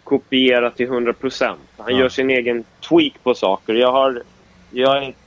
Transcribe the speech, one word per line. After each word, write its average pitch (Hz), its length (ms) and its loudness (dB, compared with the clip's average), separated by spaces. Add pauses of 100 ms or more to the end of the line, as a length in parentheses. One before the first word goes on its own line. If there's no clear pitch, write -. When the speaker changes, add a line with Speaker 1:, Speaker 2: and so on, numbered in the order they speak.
Speaker 1:
kopiera 127 680 0
till 123 180 -4
hundra 120 240 -2
procent. 123 460 -4 (180)
Han 113 160 -6
Speaker 2:
Ja. 127 60 0
Speaker 1:
gör 131 100 2
sin 131 200 -2
egen 120 340 -2 (260)
tweak 156 240 2 (100)
på 123 100 0
saker. 98 400 -2
Jag 123 180 2
har, 131 300 0 (500)
jag 131 320 0
är 135 60 -10
ett 131 60 -16 (120)